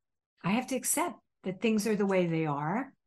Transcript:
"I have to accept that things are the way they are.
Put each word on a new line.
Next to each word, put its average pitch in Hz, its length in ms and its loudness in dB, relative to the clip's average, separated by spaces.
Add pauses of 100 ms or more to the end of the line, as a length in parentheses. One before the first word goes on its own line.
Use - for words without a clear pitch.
(420)
"I 175 100 0
have 247 160 0
to 262 80 -4
accept 302 440 -2 (240)
that 185 180 -6
things 220 240 2
are 220 120 2
the 202 80 2
way 190 220 4
they 160 180 0
are. 156 480 -2 (140)